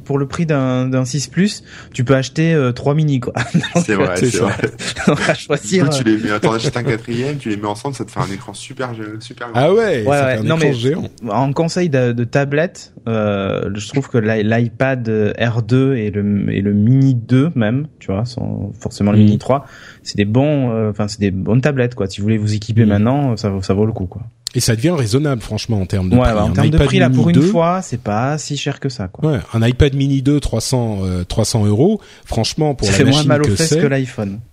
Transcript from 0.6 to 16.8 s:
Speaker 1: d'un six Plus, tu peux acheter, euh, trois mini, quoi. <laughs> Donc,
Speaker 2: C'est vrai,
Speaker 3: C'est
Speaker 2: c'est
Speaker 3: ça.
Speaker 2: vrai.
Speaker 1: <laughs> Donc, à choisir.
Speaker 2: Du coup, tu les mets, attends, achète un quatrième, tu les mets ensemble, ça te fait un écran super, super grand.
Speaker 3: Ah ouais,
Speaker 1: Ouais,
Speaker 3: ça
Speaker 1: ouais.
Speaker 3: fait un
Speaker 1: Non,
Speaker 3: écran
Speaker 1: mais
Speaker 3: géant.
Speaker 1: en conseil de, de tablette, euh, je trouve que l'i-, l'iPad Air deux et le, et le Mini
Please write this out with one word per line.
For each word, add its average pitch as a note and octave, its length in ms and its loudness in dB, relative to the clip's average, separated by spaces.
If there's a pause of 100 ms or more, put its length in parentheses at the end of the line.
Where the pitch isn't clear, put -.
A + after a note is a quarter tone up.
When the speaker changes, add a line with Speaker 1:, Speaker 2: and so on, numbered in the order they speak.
Speaker 1:
d'un B2+ 180 0
six B2+ 220 -4
Plus, - 360 -2 (300)
tu C3 100 -2
peux C3+ 120 4
acheter, D#3+ 400 0
euh, B2+ 160 2
trois C#3 240 -2
mini, D3 240 2
quoi. - 140 -6 (100)
<laughs> - 100 -8
Donc, - 320 0
Speaker 2:
C'est A2 80 0
vrai, F2+ 220 0
Speaker 3:
C'est A#2+ 160 0
Speaker 2:
c'est G2 80 -4
Speaker 3:
ça. F2+ 60 2
Speaker 2:
vrai. G2+ 120 -2 (280)
Speaker 1:
<laughs> - 220 -4
Donc, E3+ 220 2
à D3+ 60 2
choisir. D#3 480 0
Speaker 2:
Du C#3+ 80 2
coup, D3 60 -2
tu B2+ 80 -2
les A2 120 4
mets, G#2+ 140 -2
attends, G#2 220 2
achète A#2 220 -2
un B2 60 -2
quatrième, A#2+ 560 -4
tu A#2+ 120 -6
les G2+ 80 -2
mets G#2 100 -6
ensemble, G#2 260 -6
ça A#2 100 -8
te G2+ 60 -10
fait G2+ 100 -10
un F2+ 140 -2
écran G2+ 220 -12
super, C3 380 -10 (260)
super A#2+ 320 -14
grand. A2+ 100 -2
Speaker 3:
Ah D#3+ 100 4
ouais, G3 360 2
Speaker 1:
Ouais, C#3+ 100 2
Speaker 3:
ça C#3 80 2
Speaker 1:
ouais. C3 80 0
Speaker 3:
fait A2+ 60 -2
un - 40 -4
Speaker 1:
Non, D#3+ 140 0
Speaker 3:
écran D#3 120 2
Speaker 1:
mais C#3 40 0
Speaker 3:
géant. B2+ 300 -2 (260)
Speaker 1:
en C3 240 0
conseil E3 360 -2
de, B2+ 240 2
de A#2+ 100 -2
tablette, C#3+ 680 -2 (140)
euh, G2+ 680 -2
je G#2 140 -8
trouve C3+ 200 -2
que B2+ 80 0
l'i-, A2 260 2
l'iPad A2+ 960 0
Air A#2 240 0
deux C3 360 2
et G#2+ 120 -2
le, G2+ 420 0
et G#2 100 0
le G2+ 120 2
Mini C3 400 4